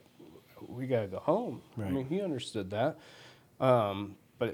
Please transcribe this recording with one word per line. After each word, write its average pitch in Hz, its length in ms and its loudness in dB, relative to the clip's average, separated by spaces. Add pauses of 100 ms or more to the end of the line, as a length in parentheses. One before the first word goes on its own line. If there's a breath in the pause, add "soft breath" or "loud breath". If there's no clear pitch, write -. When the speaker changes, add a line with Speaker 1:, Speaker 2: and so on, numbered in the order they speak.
(680)
Speaker 1:
we 127 200 -8
gotta 113 200 2
go 92 120 -8
home." 180 420 0 (160)
I 117 60 -2
Speaker 2:
Right. 95 100 -2
Speaker 1:
mean, 131 140 -2
he 180 140 -2
understood 117 500 -4
that. 123 260 0 (640 loud breath)
Um, 101 560 4 (220)
but 117 140 0